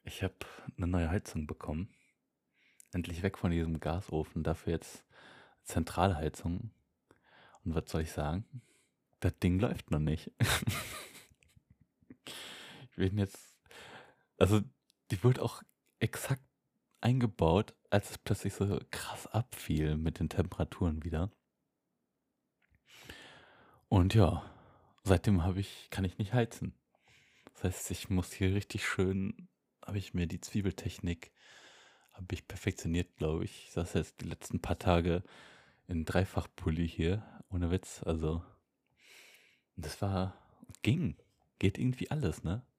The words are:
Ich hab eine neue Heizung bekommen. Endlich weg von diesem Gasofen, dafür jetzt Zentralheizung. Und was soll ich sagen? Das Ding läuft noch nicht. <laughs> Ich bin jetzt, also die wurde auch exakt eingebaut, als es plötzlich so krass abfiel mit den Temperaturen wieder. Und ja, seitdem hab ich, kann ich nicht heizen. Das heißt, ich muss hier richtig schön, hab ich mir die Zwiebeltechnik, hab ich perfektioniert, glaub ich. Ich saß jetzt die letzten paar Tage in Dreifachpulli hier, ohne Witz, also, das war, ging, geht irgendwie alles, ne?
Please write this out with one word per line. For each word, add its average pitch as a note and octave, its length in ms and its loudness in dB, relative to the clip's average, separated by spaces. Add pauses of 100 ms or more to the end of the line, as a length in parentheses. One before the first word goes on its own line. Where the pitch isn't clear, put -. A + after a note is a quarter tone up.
Ich - 200 -8
hab - 220 -6 (320)
eine E2+ 100 -2
neue F2 220 2
Heizung E2 380 -2
bekommen. D#2+ 460 -4 (1000)
Endlich F2 300 -4
weg F#2+ 140 0
von F2+ 140 2
diesem E2 280 2
Gasofen, D#2+ 640 -2
dafür D#2+ 300 0
jetzt - 300 -6 (600)
Zentralheizung. F2 1080 0 (920)
Und E2 120 -2
was D#2+ 140 -2
soll D#2+ 120 0
ich D#2+ 100 -4
sagen? D#2+ 340 -2 (760)
Das - 200 0
Ding F#2 200 4
läuft - 320 -2
noch D#2 80 2
nicht. - 400 0
<laughs> - 20 4 (2500)
Ich - 80 -14
bin F#2+ 200 2
jetzt, - 400 -4 (800)
also G2+ 240 8 (480)
die - 140 -2
wurde B2 180 6
auch - 220 -4 (340)
exakt - 460 -2 (580)
eingebaut, A2 720 4 (160)
als - 220 2
es - 80 -14
plötzlich - 340 -2
so G2 260 0 (120)
krass - 340 -8
abfiel D#2 720 0
mit D#2+ 220 -2
den D#2 100 0
Temperaturen D#2+ 720 0
wieder. E2+ 280 -2 (2500)
Und F#2+ 240 6
ja, E2 340 8 (560)
seitdem F#2+ 400 6
hab F#2 140 2
ich, - 320 -8
kann F#2+ 160 -2
ich - 140 -4
nicht G#2+ 140 -2
heizen. - 420 -2 (800)
Das - 100 -10
heißt, - 280 -4
ich - 200 -6
muss F2+ 200 0
hier F#2+ 220 2
richtig G2+ 320 -4
schön, F#2+ 640 0 (320)
hab G2+ 140 -8
ich - 180 -4
mir F2 140 2
die F2 140 -6
Zwiebeltechnik, - 920 -4 (800)
hab F2+ 180 -10
ich - 160 -6
perfektioniert, F2 680 -2
glaub D#2+ 240 0
ich. - 240 -8
Ich - 60 -20
saß E2+ 220 -4
jetzt - 280 -2
die F2+ 60 -6
letzten - 340 -6
paar - 160 -2
Tage F2 460 4 (640)
in E2 180 -2
Dreifachpulli F2 840 0
hier, F2+ 360 0 (260)
ohne F2 220 0
Witz, - 320 -4
also, D#2+ 400 0 (1300)
das D#2+ 260 -8
war, F#2+ 360 0 (440)
ging, C3+ 360 2 (420)
geht - 180 2
irgendwie B2+ 320 -2
alles, C3+ 340 -2
ne? F#2+ 220 -4 (120)